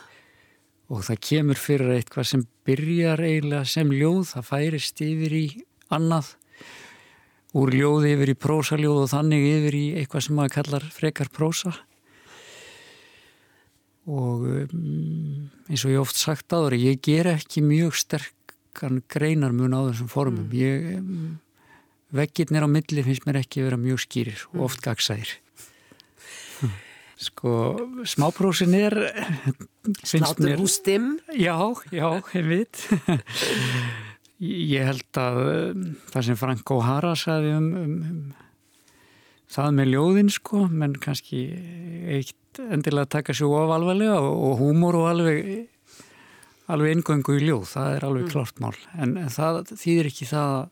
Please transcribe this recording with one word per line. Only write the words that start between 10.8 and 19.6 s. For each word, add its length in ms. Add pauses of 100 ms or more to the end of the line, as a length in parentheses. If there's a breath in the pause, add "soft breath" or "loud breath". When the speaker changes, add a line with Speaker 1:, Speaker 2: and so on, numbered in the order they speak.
Speaker 1:
frekar 400
prósa. 420 (2250 loud breath)
Og, 400
um, 1040 (140)
eins 220
og 100
ég 60
oft 180
sagt 340
áður, 240
ég 240
ger 240
ekki 400
mjög 320
sterkan 1120
greinarmun 640